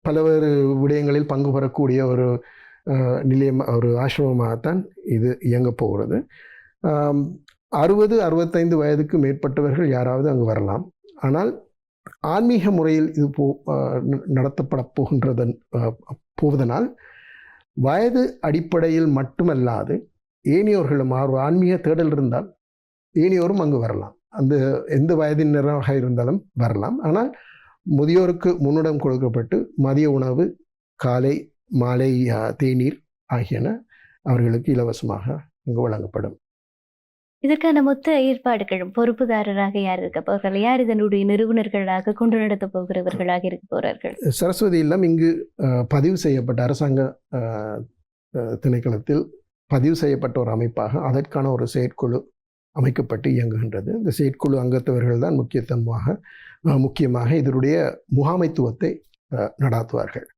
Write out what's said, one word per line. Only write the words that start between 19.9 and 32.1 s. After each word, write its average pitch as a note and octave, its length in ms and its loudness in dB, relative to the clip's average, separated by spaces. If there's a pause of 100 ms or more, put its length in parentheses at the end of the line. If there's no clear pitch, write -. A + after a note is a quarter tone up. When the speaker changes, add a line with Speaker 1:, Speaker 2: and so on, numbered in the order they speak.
Speaker 1:
ஏனையோர்களும், D3 680 2
ஆ, C3+ 180 0
ஒரு C3 100 0
ஆன்மீக F3+ 380 2
தேடல் D#3+ 340 2
இருந்தால் C#3 440 0 (600)
ஏனையோரும் F#3 460 2
அங்கு D3 180 2
வரலாம். G#2+ 380 -4 (120)
அந்த C3+ 580 0
எந்த D3+ 280 2
வயதினராக D3 840 2
இருந்தாலும் B2 560 0
வரலாம். A#2 460 -2
ஆனால் A3+ 380 -2 (540)
முதியோருக்கு F3 680 2
முன்னிடம் D3+ 400 0
கொடுக்கப்பட்டு B2+ 800 -2
மதிய C#3+ 340 2
உணவு C3+ 460 0 (380)
காலை, B2+ 580 -2 (140)
மாலை, B2 640 0